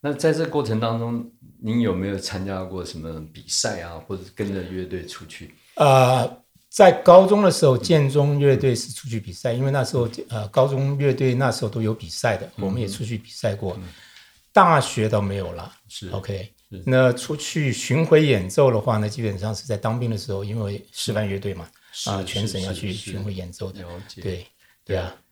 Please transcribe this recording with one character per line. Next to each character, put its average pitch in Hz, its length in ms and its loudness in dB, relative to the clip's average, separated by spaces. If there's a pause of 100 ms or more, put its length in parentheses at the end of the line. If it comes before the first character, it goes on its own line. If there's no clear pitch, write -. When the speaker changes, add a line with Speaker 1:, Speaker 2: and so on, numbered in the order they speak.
Speaker 1:
那 147 100 -2
在 156 200 2
这 160 140 0
过 147 160 -2
程 110 160 -2
当 117 200 -2
中， 117 320 -6 (320)
您 113 200 0
有 98 120 2
没 95 140 -4
有 98 100 -4
参 95 260 -8
加 95 200 -6
过 92 180 -10
什 82 160 -12
么 80 240 -12 (120)
比 80 140 -20
赛 101 340 -4
啊， 85 240 -14
或 98 100 -8
者 90 60 -12 (120)
跟 101 180 -6
着 95 100 -6
乐 92 220 -8
队 87 200 -10
出 - 220 -16
去？ - 280 -20 (200)
Speaker 2:
呃， 131 640 4 (320)
在 190 200 8
高 185 360 10
中 208 160 4
的 185 80 6
时 - 160 2
候， 131 100 6
建 147 320 4
中 143 300 2
乐 139 180 6
队 127 180 2
是 - 180 -6
出 - 160 -12
去 113 120 -4
比 98 100 -14
赛， 117 220 -4
Speaker 1:
嗯。 120 60 -2
Speaker 2:
因 131 60 0
为 135 60 0
那 135 140 0
时 131 140 -2
候， 117 100 0 (220)
呃， 107 180 -6
高 135 180 4
中 139 300 -2
乐 139 160 2
队 131 220 2
那 131 160 2
时 - 160 -4
候 - 20 -2
都 113 140 -4
有 110 100 0
比 90 160 -8
赛 110 300 -2
的， 98 80 -10 (100)
Speaker 1:
嗯。 98 80 -6
Speaker 2:
我 95 60 -2
们 101 100 -2
也 104 80 -2
出 101 160 -8
去 110 140 -6
比 - 120 -14
赛 104 240 -4
过。 95 240 -8
Speaker 1:
嗯。 90 60 -14 (680)
Speaker 2:
大 170 260 6
学 110 260 -2
倒 107 140 2
没 98 160 -4
有 90 160 -8
了。 90 180 -14 (160)
Speaker 1:
是。 - 240 -14
Speaker 2:
OK。 98 400 -8 (200)
Speaker 1:
是。 92 160 -14
Speaker 2:
那 127 260 4
出 147 240 -6
去 147 360 -4
巡 156 320 0
回 160 200 6
演 104 240 2
奏 135 220 4
的 110 100 0
话 110 180 0
呢， 107 100 0
基 113 140 -8
本 101 160 -4
上 107 160 -4
是 - 120 -12
在 107 100 -4
当 113 220 -2
兵 120 120 -4
的 110 60 -4
时 98 160 -10
候， 98 120 -6
因 110 160 -6
为 101 320 -6
示 - 200 -6
范 104 160 -2
乐 98 100 -4
队 98 160 -6
嘛， 82 140 -14 (240)
Speaker 1:
是， - 180 -8
Speaker 2:
啊， 95 120 -4
全 98 240 -4
省 95 160 -6
要 95 100 -6
去 92 200 -6
Speaker 1:
是， 90 60 -8
是， - 60 -14
是。 101 80 -14
Speaker 2:
巡 98 120 -8
回 104 80 -6
演 90 180 -10
奏 95 220 -12
的。 95 100 -16
Speaker 1:
了 87 60 -14 (180)
解。 - 160 -20
Speaker 2:
对， 95 100 -6
Speaker 1:
对 90 40 -8
啊。 87 100 -16 (380)
Speaker 2:
对 101 120 -4
啊。 - 200 -8 (160)